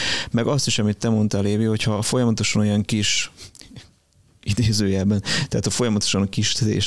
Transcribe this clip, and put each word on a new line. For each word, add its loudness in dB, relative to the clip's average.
meg 0
azt 0
is, -2
amit 0
te -2
mondtál, 2
Évi, 2
hogyha 0
folyamatosan 0
olyan 2
kis, -2
idézőjelben, 2
tehát -2
a -2
folyamatosan 0
a 0
kis -2